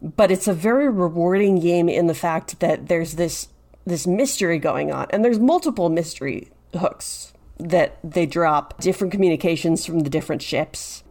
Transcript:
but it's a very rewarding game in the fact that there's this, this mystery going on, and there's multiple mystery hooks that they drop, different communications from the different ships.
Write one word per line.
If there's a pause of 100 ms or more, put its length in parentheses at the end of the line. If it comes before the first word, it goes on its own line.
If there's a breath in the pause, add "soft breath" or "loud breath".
but
it's
a
very
rewarding
game
in
the
fact
that
there's
this, (400)
this
mystery
going
on,
and
there's
multiple
mystery (240)
hooks (260)
that
they
drop,
different
communications
from
the
different
ships.